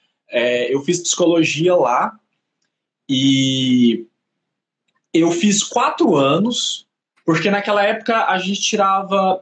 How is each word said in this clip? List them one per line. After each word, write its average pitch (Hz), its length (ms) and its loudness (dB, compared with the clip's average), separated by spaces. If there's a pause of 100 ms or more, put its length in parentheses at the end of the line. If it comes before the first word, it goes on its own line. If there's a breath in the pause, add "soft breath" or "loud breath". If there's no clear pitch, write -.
(280)
É, 120 460 -2
eu 139 80 -2
fiz 175 180 -2
psicologia 170 760 0
lá 143 420 0 (920)
e 131 1000 2 (1040)
eu 165 160 2
fiz 196 340 0
quatro 269 520 0
anos, 156 720 0 (360)
porque 165 280 0
naquela 202 340 0
época 220 400 -2
a 185 140 -2
gente 190 220 -6
tirava 196 800 0